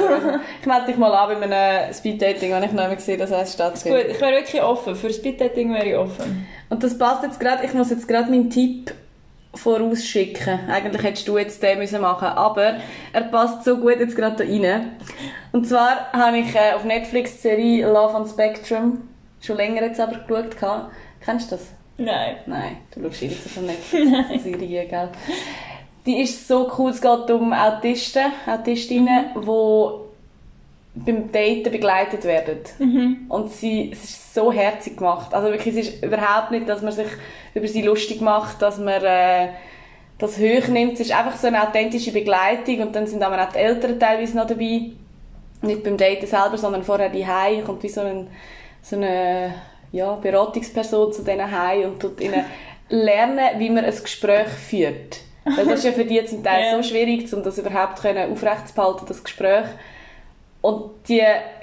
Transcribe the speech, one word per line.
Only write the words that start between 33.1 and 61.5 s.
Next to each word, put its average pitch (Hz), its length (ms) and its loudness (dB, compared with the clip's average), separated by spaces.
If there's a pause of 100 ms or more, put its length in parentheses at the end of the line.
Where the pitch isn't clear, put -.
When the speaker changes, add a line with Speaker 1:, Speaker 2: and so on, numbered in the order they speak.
Speaker 1:
Und 214 240 -4
sie, 220 400 -4
es - 100 -18
ist - 300 -16
so 226 180 4
herzig 208 460 -2
gemacht. 180 360 -2
Also 202 160 2
wirklich, 214 280 -2
es 214 100 -2
ist - 160 -10
überhaupt 208 480 0
nicht, 233 160 -2
dass 208 140 -2
man 214 100 -4
sich 214 160 -4 (480)
über 214 120 -4
sie 214 160 -2
lustig 214 380 0
macht, 214 400 0
dass 202 180 2
man, 196 240 0
äh, 180 440 4 (720)
das 214 200 -4
hoch 233 300 4
nimmt. 240 280 2
Es - 60 -8
ist 226 160 -2
einfach 240 200 0
so 254 100 0
eine 220 160 4
authentische 220 480 0
Begleitung 208 720 0
und 214 140 -4
dann 214 120 -2
sind 208 160 -2
aber 190 180 0
auch 185 120 -2
die - 60 -2
Eltern 233 400 0
teilweise 226 360 2
noch 220 120 0
dabei. 226 440 -2 (720)
Nicht 214 220 -2
beim 202 140 -2
Daten 196 300 2
selber, 208 300 2
sondern 196 260 -2
vorher 202 260 0
die 190 160 -4
Hause 196 380 0
kommt 196 180 -8
wie 208 80 -6
so 208 120 -8
ein, 190 260 -6 (540)
so - 160 -8
eine, 180 560 0 (400)
ja, 185 220 -2
Beratungsperson 214 1000 0
zu - 100 -10
denen 196 260 -2
heim 190 360 0
und 190 160 -6
tut 190 180 -6
ihnen 190 240 0 (220)
Speaker 2:
<laughs> - 240 -18
Speaker 1:
lernen, 226 680 4
wie 226 120 0
man 226 160 2
ein 214 100 0
Gespräch 208 540 2
führt. - 720 -4 (240)
Weil 277 200 2
das 262 140 2
ist - 60 0
ja 247 60 4
für 233 140 2
die 226 180 2
zum 220 200 -8
Teil 190 200 4
Speaker 2:
<laughs> 226 80 2
Ja. 226 60 2
Speaker 1:
so 240 100 0
schwierig, 233 460 0
um 202 100 -4
das 190 140 -4
überhaupt 190 440 -2
können 196 300 0
aufrechtzuerhalten, 208 760 -2
das - 160 -10
Gespräch. 196 420 2 (960)
Und 214 300 0 (180)
die 226 120 4 (420)